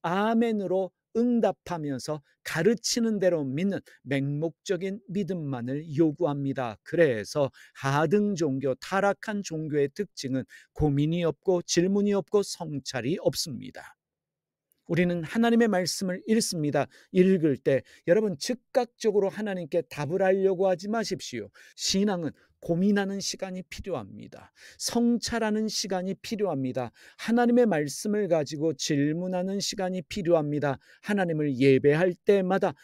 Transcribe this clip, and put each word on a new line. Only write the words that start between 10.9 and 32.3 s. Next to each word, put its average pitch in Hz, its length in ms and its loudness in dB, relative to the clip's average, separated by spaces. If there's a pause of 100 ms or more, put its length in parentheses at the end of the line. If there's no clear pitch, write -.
없고 175 400 0
질문이 202 500 2
없고 202 300 0
성찰이 143 800 -4
없습니다. - 720 -6 (920)
우리는 175 360 0
하나님의 233 460 4
말씀을 185 580 -2
읽습니다. 151 600 0 (240)
읽을 185 460 4
때 135 260 2 (240)
여러분, 190 300 -2
즉각적으로 220 920 -2
하나님께 175 540 -4
답을 147 380 -4
하려고 190 460 2
하지 185 220 -2
마십시오. 180 600 -6 (260)
신앙은 190 560 -2 (280)
고민하는 196 600 0
시간이 185 440 -8
필요합니다. 113 880 -12 (260)
성찰하는 226 920 0
시간이 190 480 -4
필요합니다. 135 760 -4 (260)
하나님의 240 480 4
말씀을 196 600 0
가지고 156 460 0
질문하는 180 840 -2
시간이 185 440 -4
필요합니다. 147 760 0 (220)
하나님을 160 560 0
예배할 143 560 6 (120)
때마다, 190 480 2 (100)